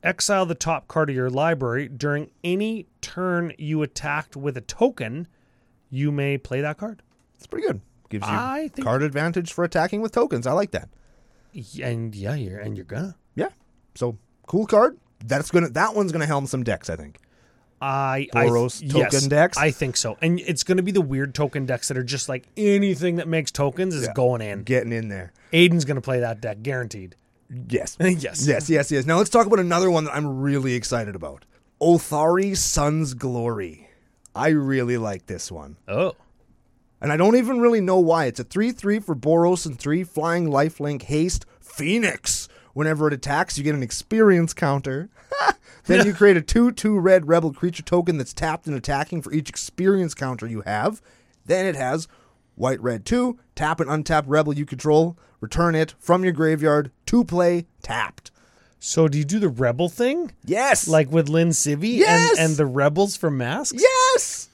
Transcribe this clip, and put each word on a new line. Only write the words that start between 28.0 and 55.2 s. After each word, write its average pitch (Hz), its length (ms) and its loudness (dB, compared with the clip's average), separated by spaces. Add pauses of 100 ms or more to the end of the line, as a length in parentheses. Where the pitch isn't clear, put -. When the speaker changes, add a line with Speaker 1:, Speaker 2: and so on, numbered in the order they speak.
Speaker 1:
Yes. 165 460 0
Speaker 2:
Yes, 147 240 0
yes, 151 220 2
yes. 135 120 0
Now 165 140 2
let's 202 120 2
talk 233 180 6
about 208 100 4
another 180 320 2
one 160 140 2
that 139 100 -6
I'm 143 280 -4
really 135 320 0
excited 110 420 -4
about. 73 280 -14 (360)
Othari, 170 760 2
Sun's 151 580 0
Glory. 117 760 -6 (440)
I 139 180 0
really 135 460 0
like 107 300 -6
this 85 240 -10
one. 76 260 -16 (120)
Speaker 1:
Oh. 139 240 -2 (880)
Speaker 2:
And 151 120 -4
I 156 40 0
don't 196 180 4
even 247 240 2
really 233 220 4
know 185 180 2
why. 165 280 4
It's 113 120 -4
a 123 60 -8
three 220 260 -2
three 214 300 -2
for 165 160 -4
Boros 170 500 2
and 135 100 -8
three, 156 280 -2
flying, 170 440 -2
lifelink, 143 540 -2
haste, 156 440 -2 (140)
Phoenix. 185 840 -4 (280)
Whenever 151 340 0
it 147 40 2
attacks, 143 460 -2
you 143 60 -6
get 147 100 0
an 139 80 -2
experience 180 720 4
counter. 139 600 -2
<laughs> - 80 -20 (640)
Then 190 200 6
Speaker 1:
<laughs> - 0 -
Speaker 2:
you 202 80 0
create 202 220 8
a 160 60 2
two 240 300 4
two 214 260 0
red 180 300 6
rebel 165 240 4
creature 170 300 -4
token 175 360 0
that's 127 140 -6
tapped 156 340 -4
and 147 100 -4
attacking 147 460 -4
for - 100 -12
each 151 160 -2
experience 185 640 0
counter 127 320 -6
you 113 160 -8
have. 110 380 -4 (460)
Then 185 200 0
it 165 100 -4
has 139 300 -4 (480)
white, 127 280 -2
red, 113 220 -4
two, 247 340 0 (160)
tap 156 260 -2
an 143 80 0
untapped 151 400 0
rebel 147 260 2
you 143 120 -4
control, 156 500 2 (240)